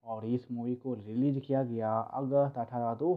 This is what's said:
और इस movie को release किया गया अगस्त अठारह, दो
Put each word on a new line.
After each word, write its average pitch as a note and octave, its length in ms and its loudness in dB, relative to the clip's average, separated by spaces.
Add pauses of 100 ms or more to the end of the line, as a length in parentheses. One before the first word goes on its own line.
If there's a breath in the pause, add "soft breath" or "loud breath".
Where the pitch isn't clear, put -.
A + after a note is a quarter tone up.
और A2 220 -6
इस B2 260 0
movie A#2+ 240 -2
को B2 200 -4
release B2 500 0
किया C3+ 180 2
गया A2+ 260 0
अगस्त C3+ 680 2
अठारह, A#2 360 -2
दो D3+ 220 2